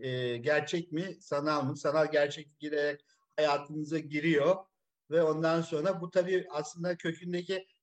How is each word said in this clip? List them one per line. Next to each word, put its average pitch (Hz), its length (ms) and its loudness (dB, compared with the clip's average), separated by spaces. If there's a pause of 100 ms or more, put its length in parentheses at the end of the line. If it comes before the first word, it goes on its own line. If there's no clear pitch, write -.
e, 127 360 -2
gerçek 147 540 0
mi, 170 300 -4
sanal 147 420 0
mı? 131 140 -2
Sanal 151 340 2
gerçeklik 147 480 0
giderek 147 460 -2 (300)
hayatımıza 151 640 0
giriyor 151 560 2 (560)
ve 165 120 4
ondan 160 380 2
sonra 165 400 -2
bu 175 80 -8
tabii 180 400 2
aslında 170 480 -4
kökündeki 175 680 -4 (160)